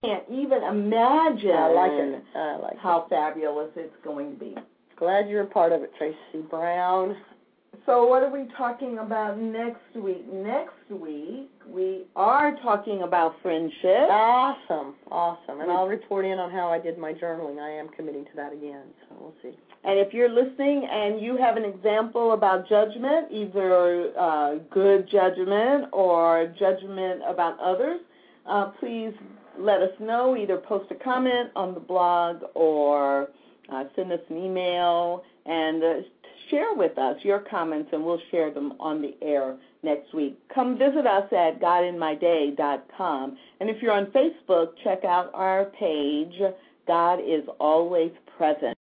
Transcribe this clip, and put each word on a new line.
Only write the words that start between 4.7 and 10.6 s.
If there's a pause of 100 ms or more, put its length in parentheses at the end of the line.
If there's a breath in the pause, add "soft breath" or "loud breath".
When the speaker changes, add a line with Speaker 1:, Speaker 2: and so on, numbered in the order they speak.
Speaker 2:
Glad
you're
a
part
of
it,
Tracy
Brown. (680)
Speaker 1:
So
what
are
we (100)
talking
about
next
week?
Next